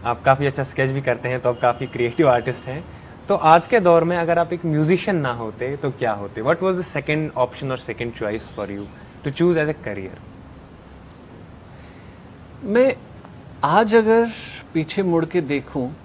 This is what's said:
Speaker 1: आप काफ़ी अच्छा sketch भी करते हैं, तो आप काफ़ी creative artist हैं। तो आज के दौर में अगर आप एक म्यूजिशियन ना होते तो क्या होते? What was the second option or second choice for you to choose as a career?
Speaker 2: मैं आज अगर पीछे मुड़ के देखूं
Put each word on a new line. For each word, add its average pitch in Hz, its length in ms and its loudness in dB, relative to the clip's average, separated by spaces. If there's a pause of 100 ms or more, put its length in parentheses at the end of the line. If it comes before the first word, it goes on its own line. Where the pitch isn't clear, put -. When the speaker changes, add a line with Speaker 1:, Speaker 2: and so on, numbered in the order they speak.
Speaker 1:
आप 120 180 -4
काफ़ी 139 220 4
अच्छा 135 180 -2
sketch 135 260 -2
भी 135 120 -4
करते 123 280 -2
हैं, 127 120 -4
तो 123 80 2
आप 120 120 -2
काफ़ी 123 260 0
creative 120 420 2
artist 120 340 0
हैं। 139 220 -10 (420)
तो 202 80 2
आज 160 320 6
के 233 120 4
दौर 170 240 6
में 175 140 0
अगर 170 220 0
आप 170 140 -2
एक 170 120 -8
म्यूजिशियन 165 520 0
ना 135 160 -2
होते 117 440 -6
तो 139 140 -4
क्या 120 200 -2
होते? 101 300 -6
What 151 160 2
was 185 160 0
the 180 120 -4
second 151 480 -4
option 127 380 -4
or 127 60 -4
second 117 340 -8
choice 110 320 -6 (160)
for 98 100 -6
you 101 140 -10 (440)
to 139 80 -6
choose 175 180 2
as 151 160 0
a 151 140 -6
career? 98 360 -10 (2500)
Speaker 2:
मैं 240 320 2 (680)
आज 208 320 4
अगर 226 340 4 (440)
पीछे 165 300 -2
मुड़ 165 220 2
के 175 160 -2
देखूं 135 500 -4 (140)